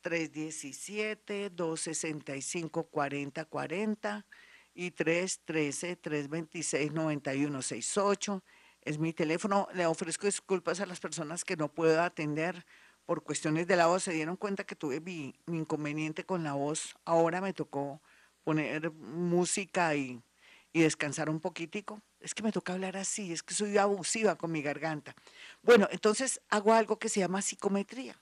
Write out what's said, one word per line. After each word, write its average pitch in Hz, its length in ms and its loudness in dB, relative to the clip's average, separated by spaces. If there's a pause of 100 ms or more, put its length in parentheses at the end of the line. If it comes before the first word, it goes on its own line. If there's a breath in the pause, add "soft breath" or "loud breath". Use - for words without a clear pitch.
tres 165 320 -4
diecisiete, 202 1160 -8
dos 165 320 -4
sesenta 156 520 -6
y 139 60 -8
cinco, 165 440 -4
cuarenta 143 600 -4
cuarenta 208 800 -4 (480 loud breath)
y 180 200 -6
tres 175 520 0
trece, 156 520 -2
tres 147 340 -4
veintiséis, 156 640 -2
noventa 151 420 -2
y 139 100 2
uno 143 160 -4
seis - 380 -4
ocho. 202 440 0 (380 soft breath)
Es 151 180 -4
mi 165 140 0
teléfono. 180 640 2
Le 180 100 2
ofrezco 165 400 -2
disculpas 180 560 0
a 202 60 -2
las 180 140 -12
personas 165 440 -6
que 185 120 -4
no 151 140 0
puedo 160 320 4
atender 170 600 -2 (400 loud breath)
por 160 180 -2
cuestiones 156 440 0
de 185 100 4
la 170 120 8
voz. 185 160 4
Se 190 80 -4
dieron 160 240 -2
cuenta 196 280 -4
que - 120 -12
tuve 147 260 -4
mi, 160 320 -8 (100)
mi 170 140 -4
inconveniente 156 640 -4
con 185 180 -2
la 147 120 -2
voz. 143 400 -4 (100)
Ahora 165 380 4
me 196 100 -2
tocó 143 480 -6 (440 soft breath)
poner 156 480 0
música 170 1040 0
y, 127 280 -4 (500 loud breath)
y 160 80 4
descansar 151 480 2
un 156 120 0
poquitico. 196 600 -8 (200)
Es - 140 -8
que - 80 -8
me 214 100 0
toca 180 220 -2
hablar 185 240 -4
así, 190 340 -4
es 160 100 -6
que - 120 -10
soy 208 240 2
abusiva 202 580 4
con 165 160 -2
mi 156 80 0
garganta. 147 540 -4 (480 loud breath)
Bueno, 226 280 10
entonces 220 500 2 (100)
hago 208 240 6
algo 214 240 4
que 226 100 -4
se 208 120 0
llama 185 200 2
psicometría 202 800 -2